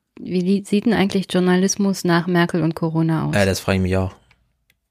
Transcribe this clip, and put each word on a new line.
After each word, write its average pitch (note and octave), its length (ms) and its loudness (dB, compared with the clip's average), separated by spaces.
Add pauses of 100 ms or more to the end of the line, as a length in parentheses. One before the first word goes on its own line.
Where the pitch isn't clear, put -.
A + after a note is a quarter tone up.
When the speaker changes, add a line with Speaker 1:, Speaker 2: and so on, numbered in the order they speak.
(200)
Speaker 1:
wie F3+ 200 -4
li-, G3 260 -2
sieht G#3 180 0
denn A#3 80 2
eigentlich F#3+ 380 0
Journalismus F#3 720 0
nach E3+ 220 2
Merkel E3+ 360 0
und D#3+ 120 0
Corona D#3+ 520 0
aus? D3 80 -2
Speaker 2:
Ja, G2+ 120 2
das - 140 0
frage F#2+ 160 -2
ich F#2 60 0
mich F#2 140 0
auch. F#2+ 180 -2 (760)